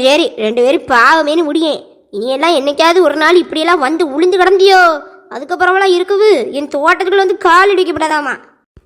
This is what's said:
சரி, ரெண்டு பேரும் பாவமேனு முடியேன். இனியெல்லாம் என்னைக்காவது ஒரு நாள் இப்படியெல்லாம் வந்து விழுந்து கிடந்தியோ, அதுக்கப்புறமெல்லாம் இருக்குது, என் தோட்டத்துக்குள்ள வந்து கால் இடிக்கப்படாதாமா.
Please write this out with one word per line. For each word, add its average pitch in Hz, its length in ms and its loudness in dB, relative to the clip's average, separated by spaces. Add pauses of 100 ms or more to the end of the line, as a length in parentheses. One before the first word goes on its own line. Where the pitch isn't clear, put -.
சரி, 294 200 2 (180)
ரெண்டு 214 200 -2
பேரும் 285 280 -2
பாவமேனு 302 560 2
முடியேன். 311 320 -4 (360)
இனியெல்லாம் 269 420 -2
என்னைக்காவது 320 480 0
ஒரு 285 160 -2
நாள் 339 200 4
இப்படியெல்லாம் 320 440 -2
வந்து 330 160 -2 (100)
விழுந்து 359 260 0
கிடந்தியோ, 381 400 4 (560)
அதுக்கப்புறமெல்லாம் 359 600 0
இருக்குது, 403 340 0 (280)
என் 294 180 -8
தோட்டத்துக்குள்ள 359 480 0
வந்து 359 240 -4
கால் 381 260 4
இடிக்கப்படாதாமா. 311 580 -2 (520)